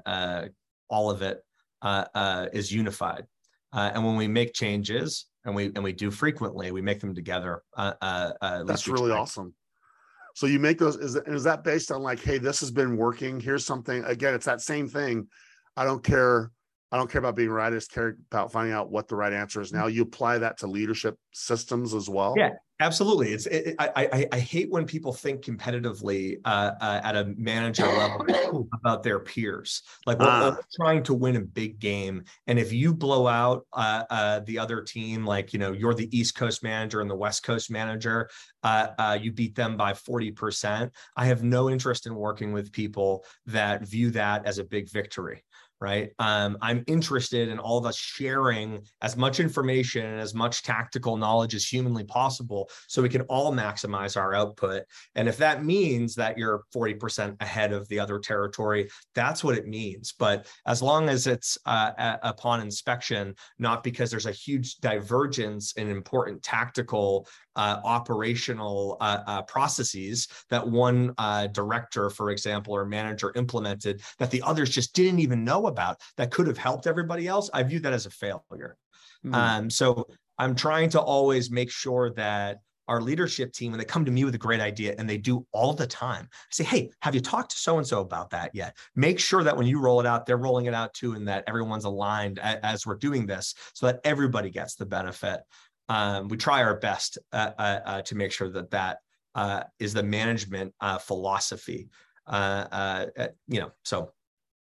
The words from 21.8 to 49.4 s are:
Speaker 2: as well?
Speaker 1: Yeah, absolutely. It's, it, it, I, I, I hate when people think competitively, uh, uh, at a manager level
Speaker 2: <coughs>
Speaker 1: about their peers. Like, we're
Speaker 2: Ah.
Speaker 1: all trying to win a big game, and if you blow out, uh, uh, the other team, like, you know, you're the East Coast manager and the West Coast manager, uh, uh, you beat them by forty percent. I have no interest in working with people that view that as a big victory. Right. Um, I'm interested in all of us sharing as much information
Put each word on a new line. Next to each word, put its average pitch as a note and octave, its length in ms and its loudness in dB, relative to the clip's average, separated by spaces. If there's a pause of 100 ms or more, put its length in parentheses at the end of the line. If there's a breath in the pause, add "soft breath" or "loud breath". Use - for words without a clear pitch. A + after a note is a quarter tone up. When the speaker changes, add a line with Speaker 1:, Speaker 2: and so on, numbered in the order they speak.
Speaker 2:
as G#2 160 -4
well? G2 280 0
Speaker 1:
Yeah, A#2 140 4 (280)
absolutely. E3 540 4
It's, G#2+ 120 -4
it, D#3+ 220 -2
it, D#3+ 100 -4
I, D3+ 180 0
I, C3+ 360 2
I B2 80 2
hate E3 320 -2
when E3 140 2
people C#3+ 260 -6
think C3+ 320 -6
competitively, G#2 1000 -2
uh, G2+ 340 2
uh, G#2 240 0
at G#2+ 140 0
a G2+ 80 2 (120)
manager A2+ 480 0
level G#2+ 840 2
Speaker 2:
<coughs> - 40 -6
Speaker 1:
about A2+ 300 0
their G2+ 160 0
peers. - 640 -6 (240 loud breath)
Like, A#2+ 140 2
we're A#2 80 8
Speaker 2:
Ah. B2 180 8
Speaker 1:
all C3+ 120 2 (200)
trying D#3+ 260 4
to C#3 100 2
win B2+ 220 4
a A2+ 60 2
big G#2+ 380 -6
game, G2 440 -2 (240 loud breath)
and A#2+ 100 4
if A2 140 2
you C#3+ 220 4
blow C#3 340 4
out, A#2+ 460 4
uh, A2 360 0
uh, G#2+ 360 2
the A2 120 -4
other A2+ 240 -2
team, A2 440 -6
like, G2 260 0
you G#2 80 -2
know, G2 140 0
you're A2+ 200 2
the A2+ 240 -2
East A2+ 180 2
Coast A#2 280 -2
manager A2 380 -2
and G2+ 80 -2
the G2 60 -4
West G#2 280 -2
Coast A#2 260 -2
manager, A2 600 -2 (340 loud breath)
uh, A2 240 4 (100)
uh, G#2+ 240 2
you A2 120 -4
beat A2+ 220 -2
them A2+ 200 -2
by G2+ 180 0
forty A#2 380 -4
percent. G#2+ 600 -2 (260 loud breath)
I A#2+ 80 2
have A#2+ 180 4
no B2 260 4
interest C3 380 0
in A2+ 80 -8
working G#2 380 -4
with G#2 180 -4
people G2+ 540 0 (200 loud breath)
that G#2+ 420 0
view A#2 240 2
that G#2 340 0
as G2+ 120 0
a G2 60 -4
big G2 260 -4
victory. F#2+ 540 -6 (360 soft breath)
Right. G2+ 380 -2
Um, G#2 420 2
I'm A#2+ 280 0
interested C3 640 2
in A2 100 -6
all A#2 180 0
of A#2+ 80 0
us A2+ 100 -2
sharing A#2 880 0 (200)
as A2+ 140 -2
much C3 240 2
information C3 680 2